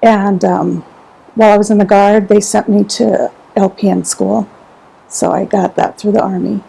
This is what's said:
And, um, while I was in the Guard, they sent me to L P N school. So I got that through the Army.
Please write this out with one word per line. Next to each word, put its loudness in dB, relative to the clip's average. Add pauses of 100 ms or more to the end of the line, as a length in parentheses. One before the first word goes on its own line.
And, 2
um, -2 (520)
while 4
I 4
was 0
in 4
the 4
Guard, 2
they 4
sent -4
me 2
to -2 (260)
L 0
P -4
N -2
school. -4 (600)
So -4
I -2
got -2
that -4
through -4
the 0
Army. -4